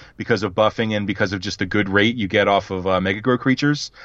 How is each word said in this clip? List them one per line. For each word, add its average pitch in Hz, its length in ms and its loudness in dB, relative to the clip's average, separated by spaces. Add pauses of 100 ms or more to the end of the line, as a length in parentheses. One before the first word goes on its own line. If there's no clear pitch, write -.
(160)
because 107 260 -2
of 98 120 -4
buffing 107 420 2
and 104 100 -2
because 98 260 -2
of 101 80 -4
just 92 200 -8
the 98 60 0
good 101 220 0
rate 104 280 2
you 107 100 -2
get 101 220 2
off 98 240 2
of, 92 120 -4
uh, 92 160 2
Mega 98 200 -2
Grow 123 180 0
creatures. 143 540 0 (120)